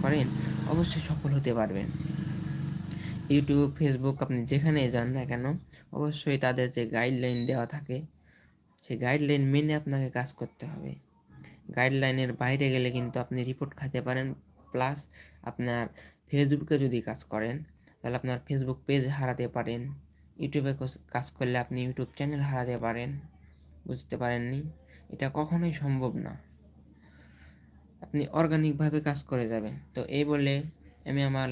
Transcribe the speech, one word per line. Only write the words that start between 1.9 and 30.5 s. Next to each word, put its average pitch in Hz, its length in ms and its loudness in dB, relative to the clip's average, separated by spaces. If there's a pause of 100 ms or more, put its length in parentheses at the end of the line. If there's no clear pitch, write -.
YouTube, 143 460 6
Facebook 139 460 2
আপনি 131 140 0 (120)
যেখানে 151 300 4 (140)
যান 120 220 2
না 131 140 -2
কেন, 120 140 -2 (520)
অবশ্যই 147 480 0
তাদের 127 220 2 (100)
যে 120 60 2 (140)
গাইডলাইন 123 420 2 (100)
দেওয়া 123 260 2
থাকে, 139 220 -6 (880)
সেই 120 200 -6
গাইডলাইন 143 380 4 (100)
মেনে 151 280 4
আপনাকে 135 280 0 (100)
কাজ 127 100 -2 (120)
করতে - 320 -10
হবে। 135 200 -8 (840)
গাইডলাইনের 131 540 4 (120)
বাইরে 139 320 2
গেলে 127 220 4
কিন্তু 123 280 -2
আপনি 127 140 -4 (120)
রিপোর্ট 139 300 -6
খেতে 135 260 -4
পারেন, 131 200 0 (460)
প্লাস 131 260 0 (520)
আপনার 120 320 0 (460)
Facebook-এ 143 560 2
যদি 123 140 0 (100)
কাজ 120 120 -6 (120)
করেন, 110 240 -2 (420)
তাহলে 120 220 -4
আপনার 127 260 -2
Facebook 131 400 -2
পেজ 139 160 4 (140)
হারাতে 127 300 0 (100)
পারেন। 120 240 -2 (600)
YouTube-এ 143 400 0
কস-, 131 200 -6 (140)
কাজ 131 120 -4 (100)
করলে 123 280 0
আপনি 127 220 -6
YouTube 127 320 -4
চ্যানেল 143 300 0
হারাতে 123 360 -2
পারেন, 120 260 -2 (760)
বুঝতে - 360 -6
পারেননি? 120 380 0 (520)
এটা - 140 -2 (120)
কখনোই 170 340 2 (100)
সম্ভব 131 300 0 (140)
না। 139 60 -8 (1700)
আপনি 147 180 -2 (160)
অর্গানিকভাবে 156 600 4 (100)
কাজ 143 100 0 (120)
করে 123 220 0
যাবেন। 110 220 -2 (200)
তো 127 60 -4 (180)
এই 147 120 4
বলে 139 240 4 (540)